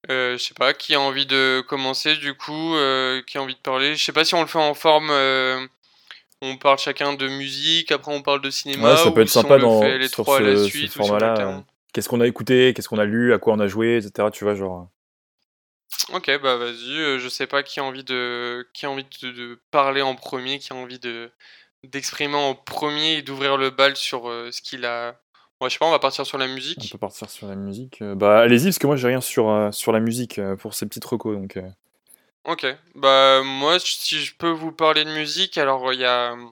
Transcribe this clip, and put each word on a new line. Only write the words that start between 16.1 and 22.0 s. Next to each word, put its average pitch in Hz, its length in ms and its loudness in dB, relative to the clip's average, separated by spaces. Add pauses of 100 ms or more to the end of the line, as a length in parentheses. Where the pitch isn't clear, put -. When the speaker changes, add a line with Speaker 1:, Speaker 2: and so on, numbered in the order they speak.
Speaker 1:
Ok, 147 300 -2
bah 131 140 2
vas-y, 120 420 -8
euh, 139 220 -2
je 127 80 -8
sais 131 180 -6
pas 143 160 -2
qui - 160 -12
a 139 60 -4
envie 131 180 -8
de, 123 680 -6
qui - 140 -12
a 139 40 -4
envie 135 160 -10 (160)
de, 127 80 -10
de 120 300 -16 (100)
parler 139 320 2
en 131 140 -2
premier, 131 420 -8
qui - 140 -14
a 131 40 -12
envie 127 220 -14
de, 117 320 -12 (540)
d'exprimer 143 500 -6